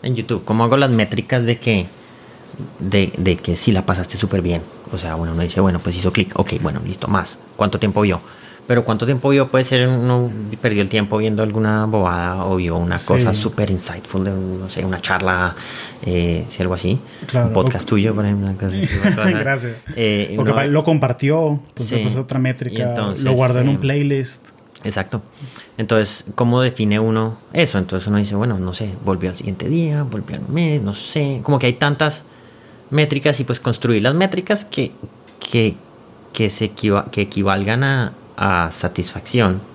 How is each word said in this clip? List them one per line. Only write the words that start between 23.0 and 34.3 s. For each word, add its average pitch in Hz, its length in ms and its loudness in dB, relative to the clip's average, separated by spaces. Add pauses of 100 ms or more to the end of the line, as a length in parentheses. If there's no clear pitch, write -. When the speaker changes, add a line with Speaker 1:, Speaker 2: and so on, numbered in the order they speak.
Speaker 2:
lo 131 100 4
guardó 127 260 4
en 123 80 4
un 139 80 2
Speaker 1:
eh, - 20 -4
Speaker 2:
playlist. 139 720 -2 (320)
Speaker 1:
Exacto. 104 400 -4 (560)
Entonces, 110 460 0 (100)
¿cómo 123 260 4
define 110 400 2
uno 113 380 0 (140)
eso? 156 260 2
Entonces 92 300 -2
uno 104 100 2
dice, 101 160 0
"Bueno, 107 240 0
no 92 160 -2
sé, 107 160 -6 (140)
volvió 92 260 0
al 90 60 -10
siguiente - 320 -6
día, 151 360 0
volvió 110 320 -6
al - 120 -8
mes, 151 340 0
no 101 120 -2
sé". 139 500 -2
Como 143 160 2
que 127 60 2
hay 123 80 4
tantas 147 500 0 (640)
métricas 143 480 2
y, 131 60 0
pues, 123 160 -2
construir 117 420 2
las 131 120 2
métricas 190 500 0